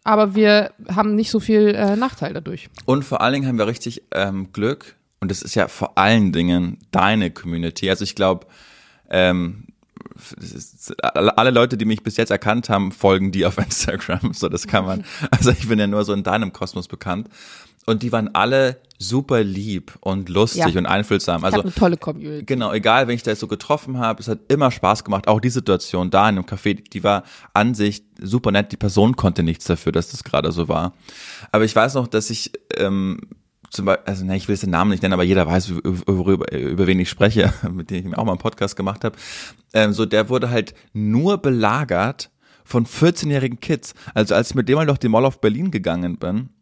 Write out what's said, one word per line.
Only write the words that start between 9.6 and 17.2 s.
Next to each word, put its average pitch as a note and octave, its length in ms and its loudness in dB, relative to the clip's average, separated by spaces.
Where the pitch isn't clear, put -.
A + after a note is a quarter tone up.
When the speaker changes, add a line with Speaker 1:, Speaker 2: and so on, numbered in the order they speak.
Speaker 2:
es - 120 -16
ist, - 520 -12
alle, G2+ 340 2
alle B2 120 6
Leute, B2 280 4
die G#2+ 60 -2
mich G#2+ 180 -2
bis A2 140 -6
jetzt A2+ 140 2
erkannt A2 380 0
haben, G2 240 0
folgen F#2+ 400 2
dir F2+ 160 2
auf F2+ 100 -4
<laughs> - 0 -
Instagram. F#2+ 760 -4
So, F#2 160 -2
das - 160 -6
kann G2 180 0
man, F#2+ 200 -6
Speaker 1:
<laughs> D#3 100 -6
Speaker 2:
also A#2+ 220 4
ich - 160 -2
bin A2 100 2
ja G#2 80 2
nur G#2 180 0
so G#2 80 -2
in G2 100 -2
deinem G2 300 -2
Kosmos - 360 -10
bekannt. G2 400 -8